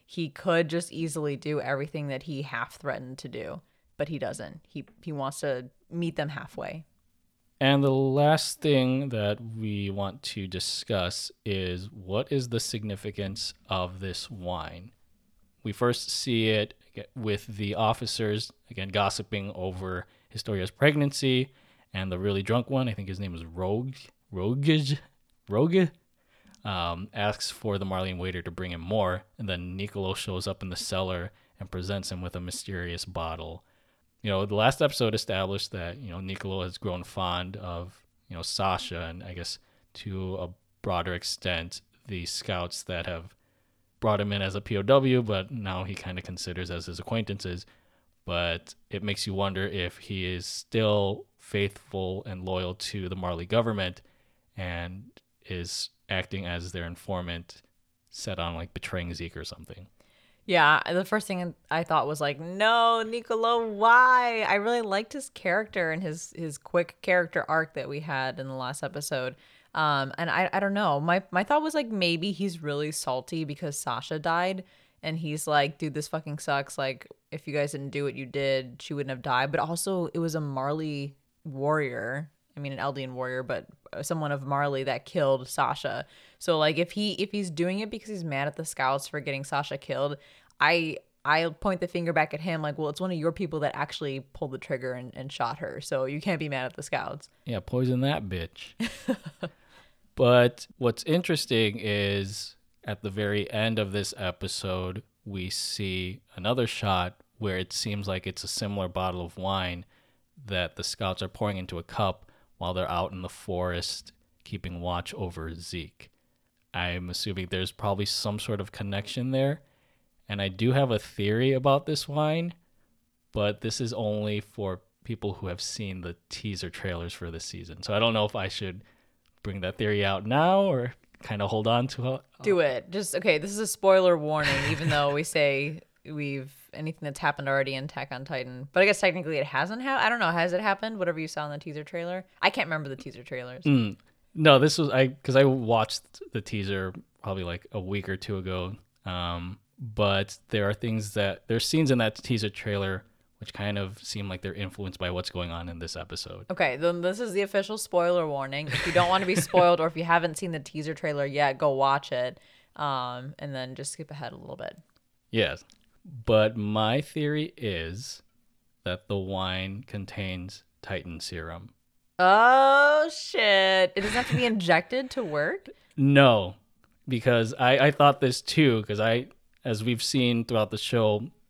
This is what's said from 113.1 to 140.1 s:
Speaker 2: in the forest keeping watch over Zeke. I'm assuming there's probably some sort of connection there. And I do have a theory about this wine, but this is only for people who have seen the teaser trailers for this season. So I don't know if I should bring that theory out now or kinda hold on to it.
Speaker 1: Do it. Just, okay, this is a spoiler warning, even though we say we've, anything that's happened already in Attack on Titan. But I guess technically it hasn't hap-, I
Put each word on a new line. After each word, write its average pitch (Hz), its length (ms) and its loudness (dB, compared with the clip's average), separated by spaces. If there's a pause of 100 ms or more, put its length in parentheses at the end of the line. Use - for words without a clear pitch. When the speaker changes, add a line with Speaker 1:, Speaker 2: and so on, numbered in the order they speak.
Speaker 2:
in 95 100 -8
the 87 80 -8
forest 90 800 -4 (320)
keeping 87 380 -8
watch 87 320 -4
over 85 400 -8
Zeke. 85 560 -12 (640)
I'm 90 340 -2
assuming 92 420 -4
there's 92 220 -2
probably 101 320 -2
some 104 340 -4
sort 104 220 -4
of 98 120 -8
connection 101 580 -4
there. 135 320 0 (640)
And 101 140 -4
I 98 60 0
do 104 240 2
have 135 180 4
a 110 80 2
theory 110 540 2
about 135 340 4
this 151 200 -2
wine, 151 460 0 (800)
but 104 300 0
this 110 180 -2
is 117 140 -2
only 104 460 0
for 95 400 -6 (220)
people 107 320 -4
who - 120 -8
have 87 140 -6
seen 95 420 -8
the 87 140 -10 (120)
teaser 92 400 -6
trailers 85 460 -6
for 85 160 -8
this 80 140 -10
season. 85 380 -12
So 107 120 -2
I 101 40 4
don't 113 140 4
know 107 140 2
if 104 100 -4
I 98 120 -2
should 95 360 -8 (580)
bring 98 200 -6
that 90 160 -4
theory 104 260 2
out 98 220 0
now 165 340 4
or 131 320 0 (300)
kinda 104 260 -2
hold 110 180 2
on 120 220 4
to 127 260 -4
it. 139 60 -8 (220)
Speaker 1:
Do 190 180 4
it. 135 300 0
Just, 190 260 -4
okay, 180 220 4
this 180 120 -4
is 202 80 -6
a 220 80 -2
spoiler 190 500 8
warning, 151 380 2 (160)
even 156 200 0
though 143 240 4
we 147 80 0
say 147 580 2 (240)
we've, 139 480 -6 (220)
anything 156 280 -6
that's 143 160 -6
happened 143 300 0
already 135 260 2
in 135 100 -6
Attack 139 280 -8
on 131 140 -10
Titan. 127 460 -6
But 185 100 6
I 196 40 8
guess 202 140 4
technically 170 380 2
it 143 80 0
hasn't 175 360 -2
hap-, 262 200 2
I 214 80 6